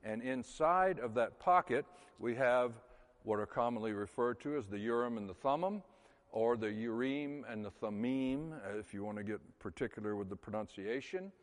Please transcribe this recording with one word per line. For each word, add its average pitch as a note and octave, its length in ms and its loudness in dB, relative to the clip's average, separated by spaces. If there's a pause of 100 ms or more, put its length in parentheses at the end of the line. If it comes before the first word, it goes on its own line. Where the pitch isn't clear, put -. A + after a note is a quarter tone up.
and G#2+ 180 -4
inside D#3 760 2
of A#2 160 -2
that A2+ 240 2
pocket, E3+ 460 4 (340)
we A#2 160 0
have B2 360 4 (520)
what G#2+ 160 0
are G#2 60 0
commonly A#2 460 0
referred A2+ 500 0
to D3 160 -4
as B2 100 -4
the G2 100 -6
Urim A#2 400 0
and G2+ 120 -4
the F#2+ 40 -8
Thummim, E3+ 480 0 (500)
or A2+ 260 4
the A2 140 0
Urim C3 800 -2
and A2 160 -6
the G2+ 60 -6
Thummim, C3 800 0
uh, G#2 240 -6
if G#2+ 160 -8
you G2+ 100 -6
want G#2 140 -4
to G#2 60 -6
get G#2 160 -4 (200)
particular G#2+ 560 -4
with G2+ 140 -4
the G2 60 -6
pronunciation. A2 960 -6 (120)